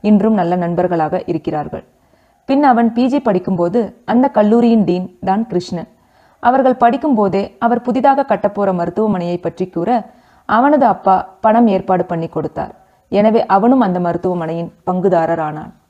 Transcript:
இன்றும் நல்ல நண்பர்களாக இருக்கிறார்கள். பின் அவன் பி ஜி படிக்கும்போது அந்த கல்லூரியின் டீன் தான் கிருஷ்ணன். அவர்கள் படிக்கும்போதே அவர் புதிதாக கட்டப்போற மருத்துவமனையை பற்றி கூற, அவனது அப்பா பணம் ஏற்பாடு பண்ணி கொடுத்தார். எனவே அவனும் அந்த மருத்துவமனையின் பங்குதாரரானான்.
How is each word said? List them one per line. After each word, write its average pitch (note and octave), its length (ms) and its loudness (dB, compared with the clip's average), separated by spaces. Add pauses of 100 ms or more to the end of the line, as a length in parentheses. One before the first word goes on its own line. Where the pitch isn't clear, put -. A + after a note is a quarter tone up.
இன்றும் G#3+ 320 4
நல்ல F3+ 220 0
நண்பர்களாக F3 680 -2
இருக்கிறார்கள். D#3 600 -6 (600)
பின் C#4 180 0
அவன் A#3 300 2
பி A#3+ 140 0
ஜி C#4 120 0
படிக்கும்போது F#3 840 -2
அந்த B3 240 2
கல்லூரியின் A3+ 540 2
டீன் F3+ 380 -4
தான் G3 260 -2
கிருஷ்ணன். F3+ 400 -6 (520)
அவர்கள் B3+ 360 2
படிக்கும்போதே A#3 840 0
அவர் A#3 220 0
புதிதாக C4+ 420 2
கட்டப்போற G3+ 500 -2
மருத்துவமனையை F3 680 -2
பற்றி F3+ 260 -6
கூற, G#3 420 -2 (360)
அவனது C4 400 2
அப்பா - 560 0
பணம் A3+ 260 4
ஏற்பாடு F#3 380 0
பண்ணி E3 220 -6
கொடுத்தார். - 480 -8 (340)
எனவே G#3+ 360 2
அவனும் A3+ 340 2
அந்த F#3 200 0
மருத்துவமனையின் E3+ 760 -4 (120)
பங்குதாரரானான். E3 840 -2 (180)